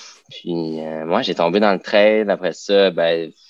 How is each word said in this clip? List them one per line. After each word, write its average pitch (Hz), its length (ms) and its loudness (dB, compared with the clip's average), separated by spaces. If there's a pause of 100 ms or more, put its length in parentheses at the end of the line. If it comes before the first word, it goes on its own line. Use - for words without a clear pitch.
(300)
Puis, 82 500 -8
euh, 80 260 -10
moi, 95 160 0
j'ai 95 120 -4
tombé 85 240 2
dans 104 140 2
le 87 80 -2
trail. 107 480 2
Après 90 240 -2
ça, 98 380 2
ben, 82 420 -2 (180)